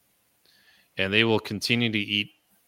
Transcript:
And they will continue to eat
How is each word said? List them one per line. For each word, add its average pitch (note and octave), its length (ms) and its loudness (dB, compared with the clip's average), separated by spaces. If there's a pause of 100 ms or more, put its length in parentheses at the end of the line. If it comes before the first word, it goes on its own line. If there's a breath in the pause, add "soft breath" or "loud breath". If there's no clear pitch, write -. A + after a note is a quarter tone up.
(960)
And F#2+ 160 0
they A2 100 4
will A2+ 160 4
continue A#2 520 -2
to G#2+ 80 -2
eat G#2 320 -4 (360)